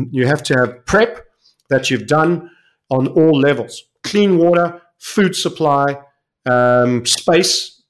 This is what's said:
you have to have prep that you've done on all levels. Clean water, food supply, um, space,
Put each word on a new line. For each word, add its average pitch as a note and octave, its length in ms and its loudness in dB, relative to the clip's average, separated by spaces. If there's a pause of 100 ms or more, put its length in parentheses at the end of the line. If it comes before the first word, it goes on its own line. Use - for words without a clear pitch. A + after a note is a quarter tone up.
(120)
you B2+ 160 0
have D3 160 -2
to C#3 120 -2
have B2 300 -2
prep - 400 0 (440)
that C3 200 0
you've A2 180 -4
done D#3+ 420 0 (400)
on C3 180 0
all D#3+ 320 2
levels. C3 440 -2 (200)
Clean G3+ 340 2
water, E3+ 440 2 (160)
food F#3+ 380 0
supply, C#3+ 640 -2 (440)
um, B2 600 2
space, - 720 -2 (120)